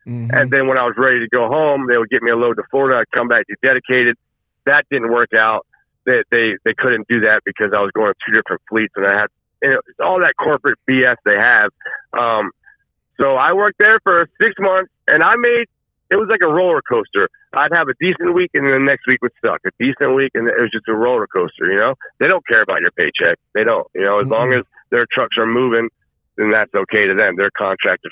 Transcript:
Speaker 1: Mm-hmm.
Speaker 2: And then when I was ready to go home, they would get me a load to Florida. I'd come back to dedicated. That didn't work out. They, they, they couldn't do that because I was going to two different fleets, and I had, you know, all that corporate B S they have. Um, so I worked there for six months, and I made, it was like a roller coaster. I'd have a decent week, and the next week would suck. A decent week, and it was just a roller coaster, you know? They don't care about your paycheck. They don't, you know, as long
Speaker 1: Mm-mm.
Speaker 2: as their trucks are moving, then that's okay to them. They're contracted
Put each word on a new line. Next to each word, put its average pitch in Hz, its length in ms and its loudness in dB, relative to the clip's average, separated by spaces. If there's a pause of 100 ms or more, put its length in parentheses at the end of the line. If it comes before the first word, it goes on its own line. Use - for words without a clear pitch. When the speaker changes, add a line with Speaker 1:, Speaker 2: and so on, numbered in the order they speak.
Speaker 1:
Mm-hmm. 120 320 -8
Speaker 2:
And 131 140 0
then 135 160 0
when 131 100 0
I 127 60 0
was 120 140 -2
ready 127 240 2
to 117 80 -6
go 120 180 0
home, 143 420 0
they 120 80 2
would 113 120 -2
get 123 120 -2
me 117 100 0
a 117 40 2
load 117 200 0
to 104 140 -6
Florida. 135 300 0
I'd 110 180 -4
come 120 120 -2
back 117 180 0
to 104 160 -10
dedicated. 127 520 0 (500)
That 143 260 2
didn't 117 200 -2
work 120 180 0 (100)
out. 110 260 0 (400)
They, 123 160 2 (100)
they, 113 340 0
they 113 120 0
couldn't 117 300 -2
do 117 140 0
that 107 240 2
because 104 300 -4
I 104 60 0
was 98 140 -2
going 107 180 0
to - 140 -10
two 110 80 0
different 95 340 -2
fleets, 110 280 -4
and 98 100 0
I 101 140 2
had, 104 60 -2 (360)
you 139 80 0
know, 131 80 0 (260)
all 185 140 0
that 165 180 2
corporate 143 480 -2
B 131 220 2
S 123 180 0
they 104 120 2
have. 110 340 4 (420)
Um, 113 380 -2 (680)
so 135 180 2
I 147 160 2
worked 202 260 0
there 214 240 6
for 170 240 2 (140)
six 208 180 2
months, 190 320 0 (160)
and 156 160 4
I 202 140 4
made, 240 280 0 (460)
it 185 60 2
was 214 120 -2
like 208 140 0
a 160 100 2
roller 170 280 2
coaster. 101 480 -2 (240)
I'd 147 200 0
have 165 140 2
a - 120 -4
decent 175 360 -2
week, 180 180 0
and 139 140 0
the 135 100 2
next 139 300 0
week 127 140 0
would 120 100 -4 (120)
suck. 98 220 -2
A 95 140 -4
decent 131 360 0
week, 135 200 0
and 113 140 -2
it - 120 -2
was 117 80 0
just 107 200 -8
a 110 40 0
roller 117 320 0
coaster, 90 460 -4
you 98 80 0
know? 120 140 0 (260)
They 131 80 2
don't 180 180 0
care 113 160 2
about 98 200 0
your 85 100 -2
paycheck. 85 480 -2 (140)
They 107 100 0
don't, 95 320 0
you 90 80 -4
know, 101 160 0
as 101 80 -2
long 117 220 0
Speaker 1:
Mm-mm. 123 100 0
Speaker 2:
as 107 60 -6 (260)
their 120 220 2
trucks 123 260 -2
are 113 80 0
moving, 117 400 0 (480)
then 107 160 -2
that's 107 240 -2
okay 101 280 0
to 95 120 2
them. 98 220 0
They're 98 200 0
contracted 95 540 -4